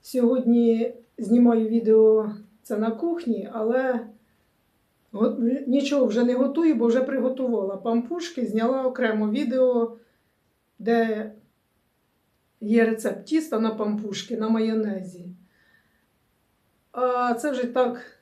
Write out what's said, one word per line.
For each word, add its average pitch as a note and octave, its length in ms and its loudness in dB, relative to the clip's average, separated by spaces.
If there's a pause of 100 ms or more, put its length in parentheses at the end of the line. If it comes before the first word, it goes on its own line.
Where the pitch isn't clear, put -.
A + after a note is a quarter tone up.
Сьогодні A#3 920 2 (240)
знімаю A3+ 500 4
відео, A3 640 4 (320)
це A3 140 -6
на A3 140 0
кухні, B3 600 -4
але A#3 540 -2 (1040)
го-, A3 260 0 (300)
нічого C#4 380 2
вже A3 180 0
не B3 100 2
готую, C#4+ 420 0
бо A#3 120 0
вже A#3 140 2
приготувала B3+ 760 -2
пампушки, A#3+ 680 -4
зняла A#3 380 -2
окремо A3 460 -2
відео, A#3+ 680 0 (800)
де A3 520 -2 (1300)
є A3+ 240 2
рецепт A3 400 -4
тіста D#4 340 -2
на A3+ 100 0
пампушки, G#3+ 680 -6
на A3 120 -4
майонезі. G#3+ 760 -2 (1700)
А B3 420 0
це C#4+ 180 -2
вже B3 120 -2
так B3 380 -2 (200)